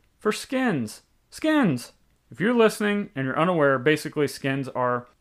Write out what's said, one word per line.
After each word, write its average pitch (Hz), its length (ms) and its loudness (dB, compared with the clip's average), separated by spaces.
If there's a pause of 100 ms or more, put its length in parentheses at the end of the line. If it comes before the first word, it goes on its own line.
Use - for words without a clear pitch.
(180)
for 214 140 -2
skins. 208 720 -2 (280)
Skins! 269 640 0 (380)
If 123 100 -14
you're 220 140 0
listening 208 600 2
and 135 120 -4
you're 131 120 -4
unaware, 151 400 4
basically 147 500 0
skins 135 420 -4
are, 123 380 -2 (140)